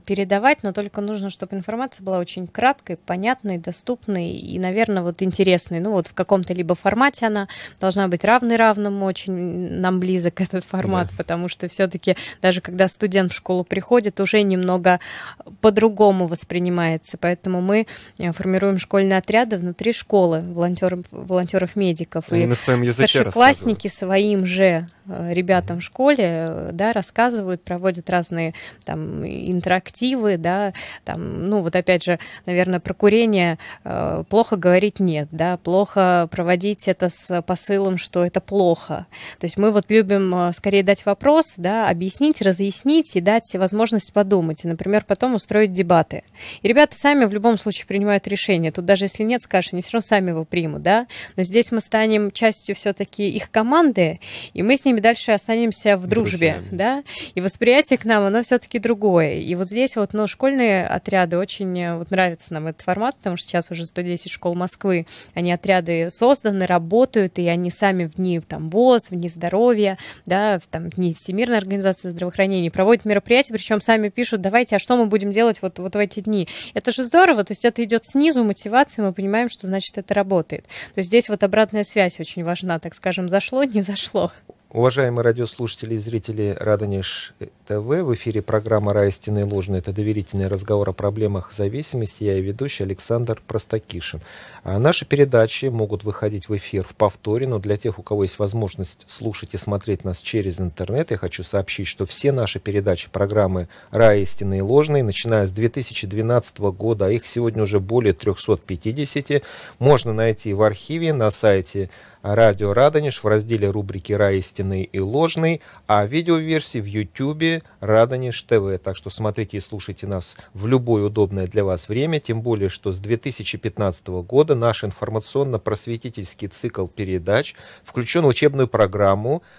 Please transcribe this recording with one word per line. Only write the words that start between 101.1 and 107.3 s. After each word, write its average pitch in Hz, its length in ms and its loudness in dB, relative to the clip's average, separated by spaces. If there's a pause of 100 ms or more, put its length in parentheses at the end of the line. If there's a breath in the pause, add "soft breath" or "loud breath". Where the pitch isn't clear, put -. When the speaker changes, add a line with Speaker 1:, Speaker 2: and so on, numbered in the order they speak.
Speaker 3:
я 101 60 0
хочу 90 260 -8
сообщить, 98 440 -4
что - 180 -6
все - 280 0
наши 110 260 -4
передачи 98 500 -2
программы 98 600 0 (200 loud breath)
«Рай 107 320 6
истинный 98 360 -2
и 95 40 0
ложный», 143 400 4
начиная 107 460 0
с 92 40 -6
две 110 180 0
тысячи - 360 -6
двенадцатого 107 680 0
года, 101 320 -2
а 98 40 2
их 113 160 -2
сегодня 113 380 -2